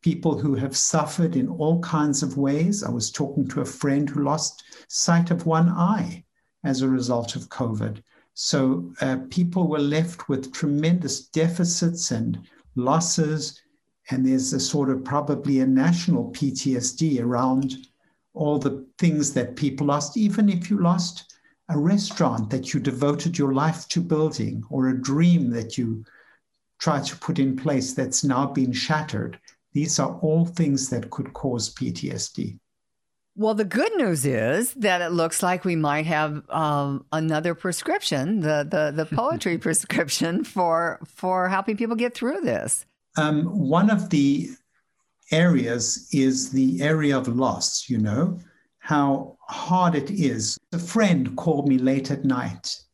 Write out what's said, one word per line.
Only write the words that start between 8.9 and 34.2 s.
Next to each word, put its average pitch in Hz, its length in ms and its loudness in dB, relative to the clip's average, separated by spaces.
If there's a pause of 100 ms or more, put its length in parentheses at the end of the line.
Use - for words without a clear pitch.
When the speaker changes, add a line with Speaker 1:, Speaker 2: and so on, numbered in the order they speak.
Speaker 1:
uh, 131 160 0 (120)
people 180 380 0
were 151 120 0
left 156 500 -2
with 131 240 -4
tremendous 156 760 0
deficits 170 840 0
and 113 280 -2 (360)
losses, 156 840 0 (480)
and 131 160 0
there's 131 280 2
a 135 80 0
sort 139 280 0
of 131 140 0
probably 143 560 0
a 131 60 4
national 131 640 2
P - 220 -2
T 131 260 -2
S 120 160 -4
D 151 260 0
around 131 560 0 (580)
all 147 240 0
the 139 300 -4 (100)
things 151 360 2
that 123 240 -4
people 143 300 0
lost, 143 280 0
even 214 320 2
if 180 220 0
you 202 120 2
lost - 540 0 (320)
a 147 100 0
restaurant 147 720 2
that 131 240 -4
you 151 60 0
devoted 143 580 0
your 139 160 2
life 156 360 0
to - 100 0
building 151 720 -2
or 131 180 0
a 127 140 0
dream 143 480 4
that 117 280 -6
you 113 280 -4 (720)
tried 147 260 0
to - 120 -8
put - 200 -4
in 135 200 0
place 131 360 -2
that's 131 300 -2
now 135 220 2
been 135 260 0
shattered. - 680 -4 (360)
These - 260 0
are 135 220 -2
all 165 240 2
things 143 440 0
that 117 220 -4
could - 220 -8
cause 120 360 -4
P 123 220 -6
T - 180 -8
S - 200 -8
D. 107 280 -8 (800)
Speaker 2:
Well, 214 180 0
the 214 100 0
good 285 320 0
news 175 300 2